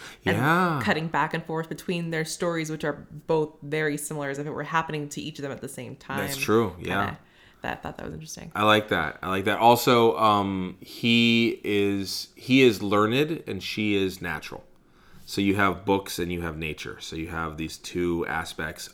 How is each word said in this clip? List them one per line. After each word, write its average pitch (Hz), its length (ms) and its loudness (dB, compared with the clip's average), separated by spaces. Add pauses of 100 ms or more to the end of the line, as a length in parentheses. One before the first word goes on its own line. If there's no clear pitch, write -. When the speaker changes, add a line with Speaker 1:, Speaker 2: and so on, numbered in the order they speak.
(260)
Speaker 1:
and 160 100 2
Speaker 2:
Yeah. 160 460 2
Speaker 1:
cutting 156 260 0
back 156 240 0
and 160 120 -4
forth 160 260 -6
between 170 400 -6
their 160 160 -2
stories, 165 440 -2
which 156 140 -6
are 147 220 -4 (200)
both 156 260 0 (100)
very 151 340 -2
similar, 151 340 -6
as 139 80 -6
if 147 80 -6
it 156 40 -6
were 143 140 -6
happening 156 460 -2
to 147 120 -10
each 156 160 -10
of 143 60 -10
them 139 80 -8
at - 100 -12
the 127 60 -10
same 123 280 -14
time. 135 220 -8
Speaker 2:
That's 139 180 -4
true, 110 420 2
yeah. 85 60 -10 (220)
Speaker 1:
Kinda, - 120 -6 (440)
that, - 160 -6
I - 20 -20
thought 151 160 -10
that - 100 -12
was - 80 -10
interesting. - 400 -14
Speaker 2:
I 104 100 0
like 107 240 4
that. 82 340 -2
I 87 60 -6
like 95 180 -2
that. 101 120 2
Also, 117 600 6
um, 98 640 2
he 117 840 4
is, 101 720 0
he 131 260 4
is 104 200 6
learned 110 640 2
and 98 160 -8
she 107 340 -2
is 95 260 0
natural. 78 420 -8 (640)
So - 160 -2
you 98 140 4
have 95 300 2
books 98 320 0
and 87 140 -2
you 87 100 -4
have 80 160 -6
nature. 76 420 -8
So - 160 -12
you 80 120 -6
have 82 300 -6
these 80 200 -6
two 87 480 -2
aspects 80 680 -6